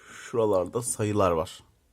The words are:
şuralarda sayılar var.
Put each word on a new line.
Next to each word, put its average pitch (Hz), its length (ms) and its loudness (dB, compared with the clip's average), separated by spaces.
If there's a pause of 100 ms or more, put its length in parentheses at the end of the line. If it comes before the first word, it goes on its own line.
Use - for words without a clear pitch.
(120)
şuralarda 104 720 0
sayılar 104 500 0
var. - 320 -4 (300)